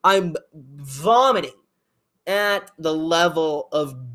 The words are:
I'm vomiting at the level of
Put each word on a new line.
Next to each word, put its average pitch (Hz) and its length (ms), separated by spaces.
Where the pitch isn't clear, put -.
I'm 185 320
vomiting 147 1000
at 202 520
the 160 140
level 160 800
of 147 220